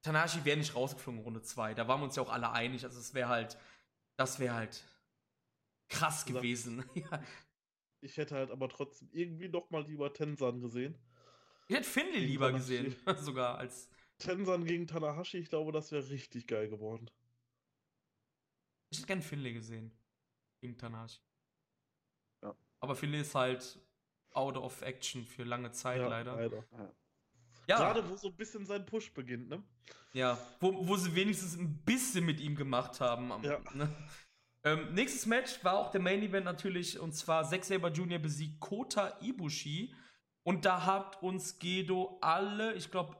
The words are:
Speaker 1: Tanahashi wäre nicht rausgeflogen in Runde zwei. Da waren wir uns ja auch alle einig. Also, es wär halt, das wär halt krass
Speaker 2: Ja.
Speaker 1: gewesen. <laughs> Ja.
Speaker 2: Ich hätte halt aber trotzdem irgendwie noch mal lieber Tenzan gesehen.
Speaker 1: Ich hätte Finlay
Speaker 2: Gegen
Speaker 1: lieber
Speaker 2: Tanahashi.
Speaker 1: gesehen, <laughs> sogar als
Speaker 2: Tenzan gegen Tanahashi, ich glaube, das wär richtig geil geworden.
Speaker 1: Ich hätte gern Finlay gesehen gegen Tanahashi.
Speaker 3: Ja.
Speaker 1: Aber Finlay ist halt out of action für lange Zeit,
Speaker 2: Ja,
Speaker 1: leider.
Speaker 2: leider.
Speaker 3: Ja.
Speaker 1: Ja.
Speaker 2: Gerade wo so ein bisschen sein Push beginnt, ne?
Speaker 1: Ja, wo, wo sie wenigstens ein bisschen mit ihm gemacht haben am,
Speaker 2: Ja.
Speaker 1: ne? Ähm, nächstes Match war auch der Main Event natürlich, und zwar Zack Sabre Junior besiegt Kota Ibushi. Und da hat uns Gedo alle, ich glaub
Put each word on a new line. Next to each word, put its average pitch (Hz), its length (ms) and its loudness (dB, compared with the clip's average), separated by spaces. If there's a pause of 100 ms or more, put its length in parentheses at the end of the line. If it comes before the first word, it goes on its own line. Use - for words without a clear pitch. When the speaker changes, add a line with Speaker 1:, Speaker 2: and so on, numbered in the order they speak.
Speaker 1:
Tanahashi 156 440 4
wäre 147 120 8
nicht 151 160 0
rausgeflogen 123 460 -2
in 110 40 -10
Runde 113 180 -6
zwei. 110 320 -2
Da 113 140 2
waren 135 120 6
wir 143 40 0
uns 135 120 -4
ja 135 60 2
auch 120 100 -2
alle 117 200 2
einig. 120 320 0
Also, 123 140 -10
es 117 140 -12
wär 123 160 0
halt, 117 300 2 (580)
das 131 220 2
wär 123 160 2
halt 110 280 -6 (1080)
krass 156 360 2
Speaker 2:
Ja. 123 100 -2
Speaker 1:
gewesen. 120 520 -2
<laughs> - 60 -20
Ja. 151 280 -4 (800)
Speaker 2:
Ich 139 160 -10
hätte 147 160 -4
halt 135 160 -2
aber 131 180 -2
trotzdem - 440 -8
irgendwie 175 360 -4
noch 170 220 -2
mal 160 160 -2
lieber 143 260 -2
Tenzan 135 480 0
gesehen. 123 340 -4 (720)
Speaker 1:
Ich 202 80 2
hätte 285 120 0
Finlay 339 320 2
Speaker 2:
Gegen 131 120 2
Speaker 1:
lieber 135 200 4
Speaker 2:
Tanahashi. 127 380 0
Speaker 1:
gesehen, 127 60 -8 (100)
<laughs> 180 180 0
sogar 127 320 0
als - 320 -10 (300)
Speaker 2:
Tenzan 185 480 0
gegen 170 200 0
Tanahashi, 160 520 -2
ich 165 100 -6
glaube, 156 240 0
das 151 180 -2
wär 143 200 -2
richtig 127 360 -6
geil 107 220 0
geworden. 110 420 -6 (1800)
Speaker 1:
Ich - 80 -6
hätte - 80 -8
gern 190 160 -2
Finlay 143 300 -6
gesehen 113 380 -10 (680)
gegen 123 180 -10
Tanahashi. 113 420 -12 (1200)
Speaker 3:
Ja. 104 120 -8 (260)
Speaker 1:
Aber 135 140 -2
Finlay 151 260 -2
ist 147 140 -6
halt 127 440 0 (540)
out 135 240 0
of 127 260 -6
action 131 420 -6
für 117 200 -10
lange 120 280 -4
Zeit, 127 280 -2
Speaker 2:
Ja, 120 80 0
Speaker 1:
leider. 117 280 -4
Speaker 2:
leider. 110 360 -2
Speaker 3:
Ja. 104 200 -12 (760)
Speaker 1:
Ja. 202 120 6
Speaker 2:
Gerade 208 300 4
wo 190 80 -4
so 202 120 -6
ein 175 80 -8
bisschen 208 300 -8
sein 202 180 -4
Push 214 300 -4
beginnt, 123 340 -6
ne? 175 140 -6 (500)
Speaker 1:
Ja, 127 260 2 (220)
wo, 190 260 4
wo 196 100 4
sie 175 180 2
wenigstens 190 420 2
ein 170 280 -2
bisschen 220 420 4
mit 156 140 2
ihm 147 160 0
gemacht 131 440 0
haben 123 320 2
am, 95 100 -4
Speaker 2:
Ja. 143 160 0 (140)
Speaker 1:
ne? 147 180 0 (760)
Ähm, 160 280 2
nächstes 175 320 2
Match 247 360 2
war 185 160 6
auch - 120 2
der 190 100 2
Main 190 220 4
Event 190 240 2
natürlich, 180 520 -2
und 160 140 -4
zwar 160 360 2
Zack 185 160 0
Sabre 180 260 2
Junior 175 280 0
besiegt 151 420 -2
Kota 208 600 0
Ibushi. 170 760 -4 (480)
Und 180 220 2
da 180 220 6
hat 196 360 2
uns 185 360 -2
Gedo 185 640 2
alle, 202 520 4
ich 185 160 -6
glaub - 300 -2